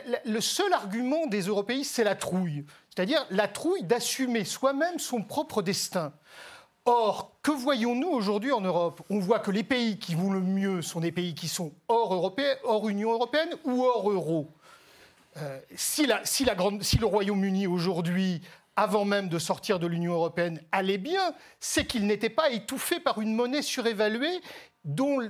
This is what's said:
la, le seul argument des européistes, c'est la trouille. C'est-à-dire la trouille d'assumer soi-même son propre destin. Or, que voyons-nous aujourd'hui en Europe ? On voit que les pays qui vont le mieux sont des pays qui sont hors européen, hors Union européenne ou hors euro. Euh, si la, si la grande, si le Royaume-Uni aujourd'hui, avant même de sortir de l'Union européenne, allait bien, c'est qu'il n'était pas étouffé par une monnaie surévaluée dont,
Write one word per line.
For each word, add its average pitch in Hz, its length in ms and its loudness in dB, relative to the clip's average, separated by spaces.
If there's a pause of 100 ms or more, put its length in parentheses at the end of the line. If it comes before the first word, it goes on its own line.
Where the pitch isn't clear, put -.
la, 240 180 -2
le 220 160 -2
seul 370 320 0
argument 254 540 0
des 208 160 0
européistes, 202 520 -2
c'est 233 100 2
la 196 120 2
trouille. 175 480 -2 (280)
C'est-à-dire 247 380 0
la 196 160 2
trouille 311 380 -2
d'assumer 233 600 0
soi-même 285 540 0
son 233 240 -4
propre 285 400 -2
destin. 165 500 -2 (720)
Or, 233 460 2 (120)
que 294 100 2
voyons-nous 254 560 0
aujourd'hui 214 420 0
en 247 100 2
Europe ? 170 500 0
On 208 100 0
voit 196 180 4
que - 140 -2
les 214 100 2
pays 233 380 0
qui 170 160 -4
vont 190 160 0
le 190 80 0
mieux 190 420 0
sont - 160 -6
des 165 140 0
pays 175 240 -4
qui 170 100 -8
sont 160 260 -4 (140)
hors 226 260 2
européen, 190 520 0
hors 220 240 2
Union 208 240 0
européenne 254 380 0 (140)
ou 254 200 2
hors 220 260 4
euro. 160 380 0 (880)
Euh, 143 240 -10 (160)
si - 300 0
la, 214 180 2
si - 200 0
la 233 120 2
grande, 196 260 0
si - 160 2
le 226 80 2
Royaume-Uni 196 640 2
aujourd'hui, 180 720 0 (340)
avant 202 300 2
même 202 240 0
de 170 100 0
sortir 185 400 0
de 170 80 -2
l'Union 170 280 0
européenne, 170 460 0 (120)
allait 196 260 2
bien, 330 360 0 (260)
c'est - 260 -2
qu'il 208 220 0
n'était 214 220 0
pas 311 200 2
étouffé 269 480 -4
par 247 220 0
une 220 160 0
monnaie 247 260 0
surévaluée 233 800 0 (440)
dont, 269 340 0 (120)